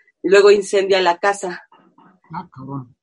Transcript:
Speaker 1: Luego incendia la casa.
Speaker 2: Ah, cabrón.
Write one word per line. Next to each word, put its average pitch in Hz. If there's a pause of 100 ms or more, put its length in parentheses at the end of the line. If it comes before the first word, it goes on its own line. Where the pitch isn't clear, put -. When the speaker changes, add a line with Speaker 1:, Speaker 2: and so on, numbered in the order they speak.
(240)
Speaker 1:
Luego 196
incendia 196
la 175
casa. 202 (680)
Speaker 2:
Ah, 170
cabrón. 131